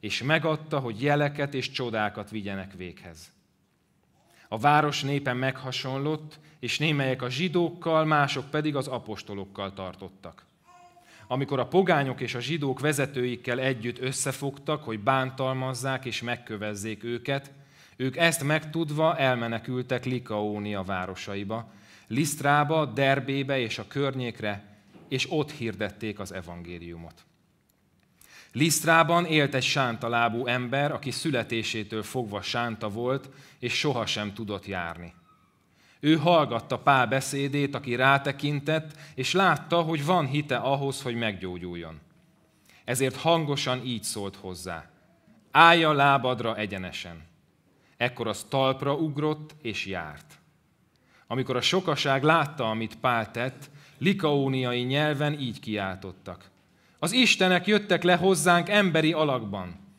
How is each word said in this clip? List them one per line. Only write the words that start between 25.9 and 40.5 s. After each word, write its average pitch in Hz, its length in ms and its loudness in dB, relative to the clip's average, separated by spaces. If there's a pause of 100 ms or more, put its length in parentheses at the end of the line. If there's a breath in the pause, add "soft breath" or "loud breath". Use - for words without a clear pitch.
az 95 140 -10
evangéliumot. 85 920 -12 (1300 loud breath)
Lisztrában 165 720 4
élt 151 280 2
egy 127 80 0
sánta 120 460 0
lábú 117 380 2
ember, 127 460 0
aki 123 180 -6
születésétől 113 920 -4
fogva 104 400 -6
sánta 113 480 -4
volt, 123 380 -4 (300 loud breath)
és 123 200 -4
sohasem 107 560 -2
tudott 104 320 -8
járni. 87 480 -8 (840 soft breath)
Ő 156 160 4
hallgatta 139 600 4
Pál 131 280 6
beszédét, 139 680 0
aki 120 200 -4
rátekintett, 143 1040 2 (160 loud breath)
és 131 180 -2
látta, 170 480 4
hogy 160 240 0
van 170 220 4
hite 143 300 0